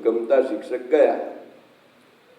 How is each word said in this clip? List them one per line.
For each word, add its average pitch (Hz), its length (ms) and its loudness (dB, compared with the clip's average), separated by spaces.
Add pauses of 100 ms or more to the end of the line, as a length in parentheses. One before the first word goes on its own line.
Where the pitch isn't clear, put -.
ગમતા 117 380 2
શિક્ષક - 480 -6
કયા, 143 300 4 (1200)